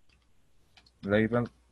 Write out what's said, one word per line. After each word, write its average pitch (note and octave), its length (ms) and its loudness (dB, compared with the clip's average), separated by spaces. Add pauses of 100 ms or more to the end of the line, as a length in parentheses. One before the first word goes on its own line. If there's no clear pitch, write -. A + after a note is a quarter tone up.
(1000)
Label A2 500 0 (220)